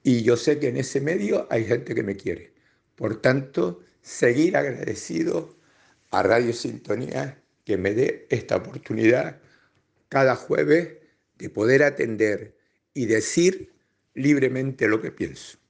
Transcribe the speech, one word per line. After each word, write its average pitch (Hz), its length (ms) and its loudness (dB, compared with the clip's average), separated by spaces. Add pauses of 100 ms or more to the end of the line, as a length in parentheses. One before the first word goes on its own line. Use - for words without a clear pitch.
Y 120 220 2
yo 117 140 4
sé 147 200 2
que 143 120 0
en 123 80 -4
ese 135 240 -4
medio 196 500 -2
hay 113 140 0
gente 113 280 -2
que 120 80 -2
me 98 140 -4
quiere. - 380 -8 (420)
Por 107 260 -6
tanto, 139 600 0 (200)
seguir 143 560 2
agradecido - 960 -4 (560)
a 95 120 0
Radio 117 300 2
Sintonía 123 920 -8 (220)
que 101 120 -2
me 98 160 0
dé - 360 -2
esta - 280 -2
oportunidad 120 840 0 (720)
cada 135 260 2
jueves 156 600 0 (400)
de - 120 -14
poder 131 340 4
atender 110 720 -2 (360)
y 127 120 -4
decir 170 680 0 (400)
libremente 131 760 0
lo 107 140 2
que - 100 -8
pienso. - 460 -10 (120)